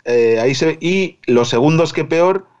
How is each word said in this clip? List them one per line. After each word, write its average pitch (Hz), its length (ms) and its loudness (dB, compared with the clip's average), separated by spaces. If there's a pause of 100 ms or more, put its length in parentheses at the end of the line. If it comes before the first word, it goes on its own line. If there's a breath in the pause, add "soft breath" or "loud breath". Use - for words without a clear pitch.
eh, 117 340 2
ahí 127 140 0
se... 143 140 -2
Ve, 160 120 -2
y 180 460 -4
los 120 240 2
segundos 156 440 0
que 156 120 -4
peor... 180 420 0 (140)